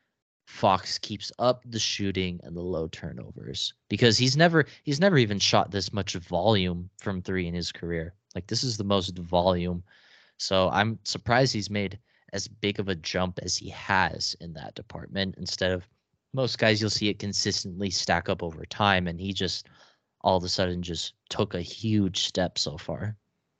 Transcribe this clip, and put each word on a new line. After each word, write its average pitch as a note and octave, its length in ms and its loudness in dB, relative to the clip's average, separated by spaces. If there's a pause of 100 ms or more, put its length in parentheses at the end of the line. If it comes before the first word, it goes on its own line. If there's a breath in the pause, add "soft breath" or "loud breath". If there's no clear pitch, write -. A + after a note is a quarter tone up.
(460)
Fox - 520 2
keeps - 400 -8
up B2 280 2
the A#2 120 -4
shooting F#2 680 -2
and E2+ 120 -10
the F2 60 -6
low E2 260 -2
turnovers, - 840 -10 (140)
because A2 280 6
he's B2+ 200 2
never, E3 280 6 (200 loud breath)
he's D3 160 0
never F#3+ 180 6
even G#2 200 4
shot - 320 4
this G2 220 -2
much G2 220 -2
volume F2+ 760 2 (100)
from G2 220 -4
three F#2 260 -2
in E2+ 80 -4
his E2+ 160 -4
career. E2+ 440 -6 (200)
Like, F2+ 140 -8
this A2+ 160 -2
is A#2+ 120 -2
the G#2+ 80 -4
most F#2+ 340 0
volume. F2 640 2 (540 soft breath)
So F#2+ 320 2
I'm G#2+ 360 2
surprised B2 480 2
he's G2+ 180 -4
made G2 280 -4 (340)
as G2+ 160 -6
big G#2 300 -2
of G2 100 -2
a G2 60 0
jump F2+ 480 -2
as F2+ 140 -2
he - 140 -8
has - 720 0
in E2+ 140 -12
that C#2+ 200 -12
department, - 640 -6
instead F#2 340 -2
of F2+ 160 -4 (460)
most C3 240 -2
guys, A2 220 4
you'll A2 100 0
see G#2+ 180 0
it G2 100 -2
consistently G2 720 -2
stack F2 400 0
up F2+ 140 -2
over E2 240 -6
time, F#2+ 400 2
and E2+ 140 -4
he G2 120 -4
just - 360 -4 (520 soft breath)
all F#2+ 160 4
of F2 80 0
a F2+ 40 -4
sudden F2+ 340 0
just F2 320 -6 (140)
took - 260 -2
a F2+ 80 -4
huge G2+ 640 0
step - 340 -2
so D2+ 180 -4
far. G#2 400 -6 (440)